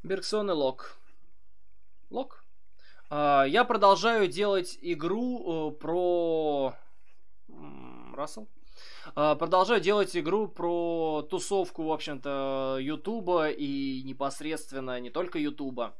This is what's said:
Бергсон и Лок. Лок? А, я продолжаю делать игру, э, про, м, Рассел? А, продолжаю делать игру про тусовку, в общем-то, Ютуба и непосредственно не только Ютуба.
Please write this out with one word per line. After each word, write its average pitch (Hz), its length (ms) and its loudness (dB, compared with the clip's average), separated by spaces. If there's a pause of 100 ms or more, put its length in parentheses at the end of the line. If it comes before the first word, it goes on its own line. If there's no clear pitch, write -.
Бергсон 196 480 0
и 175 40 4
Лок. - 420 0 (1120)
Лок? - 340 -6 (640)
А, 143 340 6
я 185 200 6
продолжаю 208 640 6
делать 190 540 0
игру, 175 880 -2
э, 151 100 -10
про, 160 960 2 (720)
м, 76 680 -12
Рассел? 156 340 -6 (680)
А, 151 200 6
продолжаю 185 460 6
делать 196 360 4
игру 185 320 2
про 170 800 0
тусовку, 180 540 0
в 156 80 0
общем-то, 135 880 -2
Ютуба 165 720 0
и 139 540 -2
непосредственно 135 960 -4
не 123 100 -8
только 175 280 -2
Ютуба. 135 600 -4